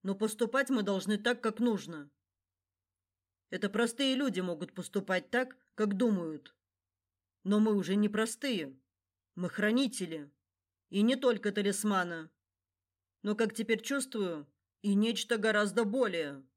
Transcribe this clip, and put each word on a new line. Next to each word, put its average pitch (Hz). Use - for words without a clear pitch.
Но 190
поступать 226
мы 233
должны 196
так, 240
как 214
нужно. 170
Это 196
простые 240
люди 254
могут 175
поступать 185
так, 254
как 202
думают. 175
Но 202
мы 214
уже 190
не 208
простые. 208
Мы 175
хранители. 202
И 196
не 240
только 233
талисмана. 196
Но, 208
как 220
теперь 220
чувствую, 208
и 202
нечто 220
гораздо 208
более. 170